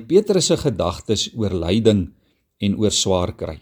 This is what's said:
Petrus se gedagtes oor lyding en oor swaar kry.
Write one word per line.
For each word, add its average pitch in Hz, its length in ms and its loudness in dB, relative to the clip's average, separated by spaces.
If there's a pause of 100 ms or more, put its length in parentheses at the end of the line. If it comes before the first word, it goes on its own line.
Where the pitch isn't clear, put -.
Petrus 185 460 2
se 160 100 2
gedagtes 95 640 -2 (100)
oor 101 300 -4
lyding 104 400 2 (580)
en 101 160 0
oor 104 160 0
swaar 92 400 0
kry. 80 280 -10